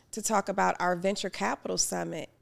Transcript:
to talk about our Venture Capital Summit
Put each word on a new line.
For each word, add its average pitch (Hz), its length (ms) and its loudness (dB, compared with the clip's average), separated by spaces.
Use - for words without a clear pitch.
to 214 120 -8
talk 208 260 2
about 185 320 2
our 180 160 2
Venture 190 340 0
Capital 196 480 -2
Summit 170 520 -2